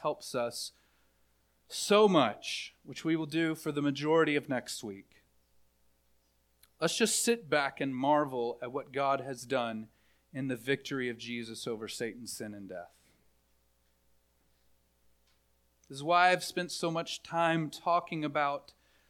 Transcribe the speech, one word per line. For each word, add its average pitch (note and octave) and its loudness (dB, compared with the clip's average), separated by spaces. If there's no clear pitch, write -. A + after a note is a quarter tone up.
helps - -6
us A#2+ -4
so G#3 6
much, - 2
which C#3+ -14
we D#3+ 2
will D#3+ -2
do D#3+ 0
for D#3 -4
the D3 -2
majority D3 4
of C#3+ -2
next - -4
week, G2+ -14
let's D#3+ 0
just - 2
sit A#3 0
back C#3+ 0
and C3+ -2
marvel C3 2
at B2 -6
what C3+ -8
God C#3 0
has C3 -10
done A#2 -2
in C3+ -6
the B2+ -2
victory B2+ -2
of A#2 -6
Jesus A#2 -10
over A2 -6
Satan, A#2 -6
sin, G#2+ -10
and G2+ -14
death. F2 -12
This C#3 -12
is C#3 -10
why F3 6
I've F3+ 4
spent F3 -6
so E3+ -2
much E3 -4
time E3 2
talking F3 -2
about C#3+ -2